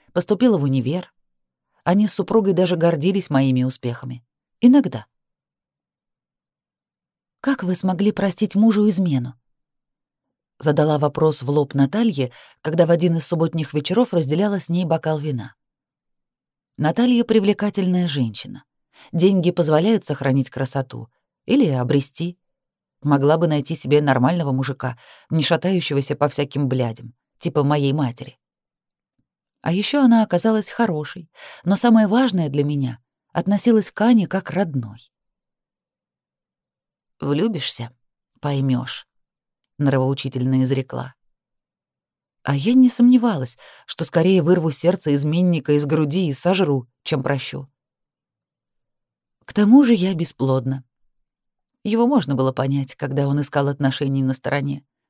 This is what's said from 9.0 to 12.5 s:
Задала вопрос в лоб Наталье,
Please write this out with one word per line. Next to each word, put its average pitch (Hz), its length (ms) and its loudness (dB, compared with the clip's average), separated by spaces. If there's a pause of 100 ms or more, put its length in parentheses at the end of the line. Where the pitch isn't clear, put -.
Задала 151 380 2
вопрос 147 440 0
в 123 80 -6
лоб 143 240 -2
Наталье, 139 580 0 (300)